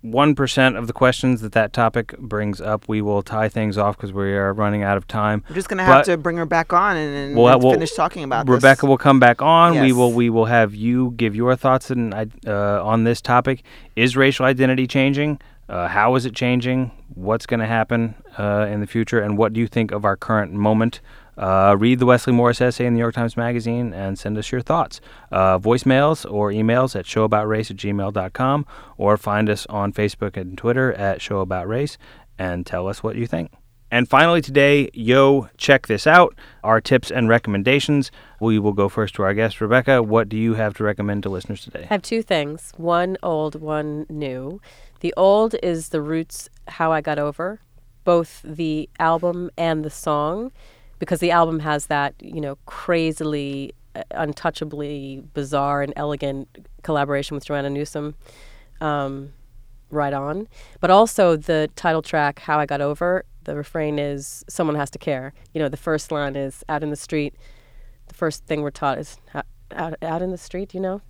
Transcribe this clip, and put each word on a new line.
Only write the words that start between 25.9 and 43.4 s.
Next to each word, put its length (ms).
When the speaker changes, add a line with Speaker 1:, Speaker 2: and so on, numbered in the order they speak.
Speaker 1:
or 220
emails 480
at 60
showaboutrace 680
at 60
gmail 340
dot 220
com, 320
or 180
find 340
us 180
on 260
Facebook 420
and 220
Twitter 360
at 280
Show 180
About 280
Race 300
and 280
tell 240
us 140
what 120
you 100
think. 260
And 200
finally 320
today, 520
yo, 600
check 320
this 180
out, 300
our 200
tips 280
and 200
recommendations. 840
We 180
will 140
go 160
first 260
to 80
our 100
guest. 280
Rebecca, 420
what 260
do 60
you 200
have 200
to 80
recommend 400
to 60
listeners 340
today? 200
Speaker 3:
I 100
have 80
two 200
things, 540
one 480
old, 380